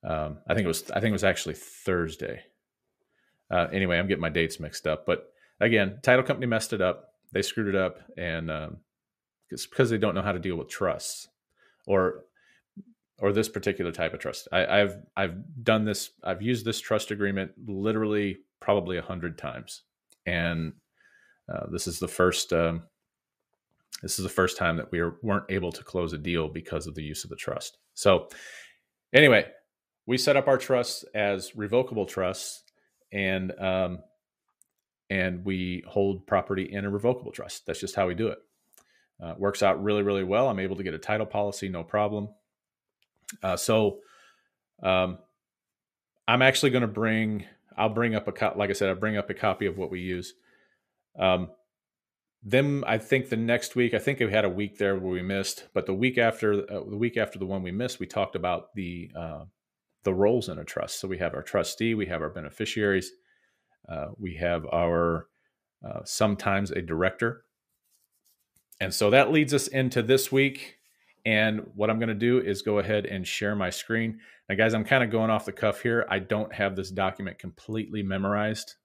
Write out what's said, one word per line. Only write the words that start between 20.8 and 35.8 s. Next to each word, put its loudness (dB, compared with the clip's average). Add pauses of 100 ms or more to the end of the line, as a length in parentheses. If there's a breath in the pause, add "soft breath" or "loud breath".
uh, -6
this -6
is -6
the -2
first, 2
um, 2 (1160)
this -6
is -4
the -4
first 2
time 2
that -6
we -2
are, 0
weren't -2
able -2
to -16
close -4
a -8
deal -2
because -8
of -12
the -8
use -10
of -14
the -12
trust. -8 (160)
So 4 (840 loud breath)
anyway, 8 (600)
we 0
set 4
up 4
our 6
trusts 0 (120)
as -2
revocable 0
trusts, -4 (480)
and, -2
um, 0 (1120)
and -2
we -4